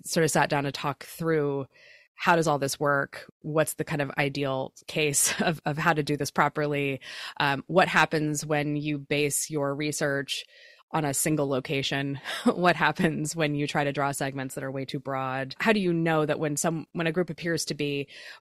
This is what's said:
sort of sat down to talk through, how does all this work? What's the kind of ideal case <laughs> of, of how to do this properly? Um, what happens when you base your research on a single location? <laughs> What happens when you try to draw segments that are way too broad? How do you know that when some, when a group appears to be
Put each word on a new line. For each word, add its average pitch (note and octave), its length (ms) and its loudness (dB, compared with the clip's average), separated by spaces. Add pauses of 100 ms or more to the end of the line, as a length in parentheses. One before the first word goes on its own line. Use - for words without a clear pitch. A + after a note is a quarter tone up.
sort - 180 2
of D#3 80 2
sat D3+ 180 4
down C#3+ 140 0
to C#3 80 -2
talk - 320 -6
through, D3 640 -2 (480)
how F3 220 4
does D#3+ 100 2
all D3 100 4
this C#3 220 -2
work? C#3+ 500 -2 (120)
What's D3+ 320 0
the D#3 100 -6
kind D3 180 -2
of C#3 160 -2
ideal C#3 540 -2 (160)
case D3+ 500 0
<laughs> - 40 -4
of, D#3+ 240 0
of D3+ 120 0
how D#3+ 140 4
to D3+ 120 2
do D3 120 0
this C#3+ 160 -4
properly? D3 720 0 (360)
Um, C#3 300 0
what F3 220 6
happens D3+ 560 2
when D3 320 0
you D3 200 -2
base C#3+ 540 0
your C#3+ 240 0
research C#3+ 720 -2 (460)
on D#3 140 0
a - 80 0
single D3+ 340 2
location? C#3 720 -2 (140)
<laughs> - 120 -10
What F3 300 4
happens D#3 600 2
when D3+ 200 0
you C#3+ 120 0
try D3+ 160 0
to C#3+ 100 2
draw C#3 180 0
segments C3+ 440 -4
that C3+ 80 -6
are C3+ 80 -6
way C3+ 140 -6
too C#3 140 -6
broad? C3 600 -4
How A3+ 140 4
do G#3+ 60 4
you F3+ 140 2
know E3 320 2
that D3 140 -2
when D3 180 -2
some, E3 360 -2
when E3 140 -2
a E3 40 2
group F3 180 -2
appears E3 360 -4
to - 80 -6
be C#3+ 340 -4 (340)